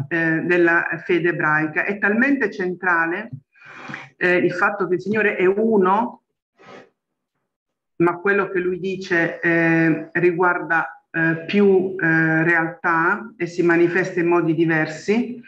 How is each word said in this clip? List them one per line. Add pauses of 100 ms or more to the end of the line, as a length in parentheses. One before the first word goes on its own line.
eh,
della (180)
fede
ebraica.
È
talmente
centrale, (880)
eh,
il
fatto
che
il
Signore
è
uno, (1700)
ma
quello
che
lui
dice,
eh,
riguarda,
eh,
più,
eh,
realtà
e
si
manifesta
in
modi
diversi.